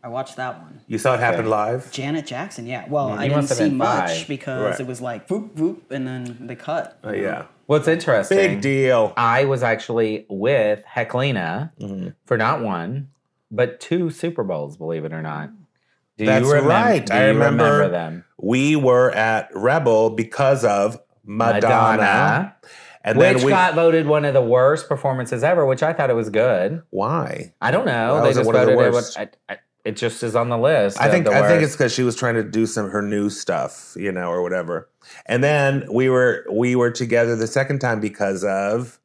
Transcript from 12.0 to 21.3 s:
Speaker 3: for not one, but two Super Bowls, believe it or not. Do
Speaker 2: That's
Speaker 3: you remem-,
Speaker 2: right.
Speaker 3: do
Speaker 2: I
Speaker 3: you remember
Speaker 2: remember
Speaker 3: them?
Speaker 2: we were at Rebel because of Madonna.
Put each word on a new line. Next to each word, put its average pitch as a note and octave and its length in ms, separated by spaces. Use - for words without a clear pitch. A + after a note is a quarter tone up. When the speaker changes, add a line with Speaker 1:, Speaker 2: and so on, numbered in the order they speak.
Speaker 3:
for B2+ 120
not A2+ 260
one, G#2+ 460
but B2 280
two E3+ 320
Super E3 320
Bowls, D2+ 340
believe D#2+ 280
it D#2+ 80
or D#2+ 100
not. D2+ 280
Do A2 100
Speaker 2:
That's C3 200
Speaker 3:
you C#3+ 60
remem-, C#3+ 140
Speaker 2:
right. G3 400
Speaker 3:
do - 80
Speaker 2:
I B2 120
Speaker 3:
you - 20
remember A2+ 360
Speaker 2:
remember C#3+ 260
Speaker 3:
them? E2+ 340
Speaker 2:
we C3+ 380
were B2+ 360
at A2 420
Rebel A2+ 560
because A#2 540
of G#2 340
Madonna. A2 440